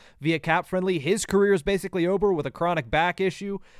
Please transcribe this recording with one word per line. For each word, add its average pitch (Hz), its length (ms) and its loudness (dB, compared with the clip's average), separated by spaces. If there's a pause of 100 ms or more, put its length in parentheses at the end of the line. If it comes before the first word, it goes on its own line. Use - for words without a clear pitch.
(200)
via 156 200 0
Cap 170 260 0
Friendly. 185 320 -2
His 175 280 -2
career 202 260 4
is 185 100 2
basically 190 460 -2
over 196 240 2
with 151 120 -2
a 139 60 -8
chronic 165 400 -2
back 170 300 2
issue. 196 380 -4 (220)